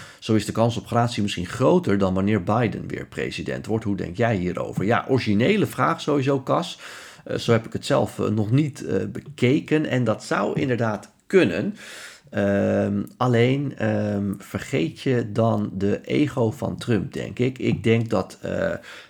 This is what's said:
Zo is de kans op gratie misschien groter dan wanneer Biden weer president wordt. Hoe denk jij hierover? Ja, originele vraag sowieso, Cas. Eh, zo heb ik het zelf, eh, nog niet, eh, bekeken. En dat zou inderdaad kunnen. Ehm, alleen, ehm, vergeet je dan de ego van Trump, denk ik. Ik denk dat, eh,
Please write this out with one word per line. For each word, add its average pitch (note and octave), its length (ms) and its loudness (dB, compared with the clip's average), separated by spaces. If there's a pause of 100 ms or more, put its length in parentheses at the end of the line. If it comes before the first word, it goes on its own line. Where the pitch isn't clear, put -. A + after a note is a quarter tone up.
(200)
Zo - 160 0
is G2+ 100 2
de - 60 -4
kans A2+ 260 2
op - 100 -8
gratie A#2 340 0
misschien G2 240 -4
groter C#3 520 2
dan F#2+ 160 2
wanneer G2 300 2
Biden G#2 440 0
weer - 180 -8
president C2+ 600 -6
wordt. A2 180 -2
Hoe G2+ 140 -2
denk F2 200 -6
jij A2+ 180 2
hierover? F2+ 500 -2
Ja, G#2+ 220 2
originele C3 580 2
vraag C#3+ 360 -2
sowieso, C#3 420 0
Cas. D3+ 360 -2 (440)
Eh, - 140 -6
zo - 140 0
heb A2+ 140 4
ik - 80 -12
het - 120 -6
zelf, C3 340 0
eh, G2+ 80 0
nog G#2+ 240 0
niet, C#3+ 340 2
eh, G2 200 0
bekeken. D3+ 800 0
En B2+ 180 0
dat A2 200 0
zou - 360 -2
inderdaad A#2 520 -2 (160)
kunnen. C#3+ 480 4 (540)
Ehm, G2+ 760 2 (140)
alleen, B2+ 600 2
ehm, G#2 600 0
vergeet C#3 600 -4
je A#2+ 320 0
dan G#2+ 420 2
de G2 280 0
ego B2+ 500 2
van F2+ 260 -6
Trump, - 360 0
denk C2+ 260 -8
ik. B2+ 180 0
Ik A2 260 0
denk A2+ 260 4
dat, G2 320 -2
eh, F#2 320 -2 (360)